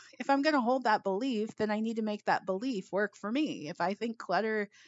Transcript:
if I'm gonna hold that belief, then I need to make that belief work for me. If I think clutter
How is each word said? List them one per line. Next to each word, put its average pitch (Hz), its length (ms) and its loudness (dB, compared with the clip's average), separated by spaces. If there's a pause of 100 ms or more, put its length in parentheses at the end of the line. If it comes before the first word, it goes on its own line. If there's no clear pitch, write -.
(180)
if 254 140 -4
I'm 277 100 4
gonna 294 180 4
hold 254 260 2
that 214 180 4
belief, 214 540 0
then 214 120 0
I 214 120 0
need 220 160 -2
to 226 40 -2
make 208 240 -4
that 175 220 2
belief 196 440 -4
work 202 240 0
for 208 160 -8
me. 165 380 -4
If 180 100 -10
I 180 140 0
think 226 240 -6
clutter 208 520 -2 (180)